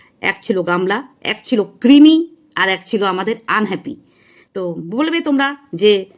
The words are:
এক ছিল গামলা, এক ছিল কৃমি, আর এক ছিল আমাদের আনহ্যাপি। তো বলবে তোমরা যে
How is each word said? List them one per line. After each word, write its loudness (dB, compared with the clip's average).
এক -4
ছিল -2
গামলা, -2
এক -8
ছিল -2
কৃমি, 6
আর -2
এক -4
ছিল -4
আমাদের -4
আনহ্যাপি। -4
তো -8
বলবে -2
তোমরা -2
যে 2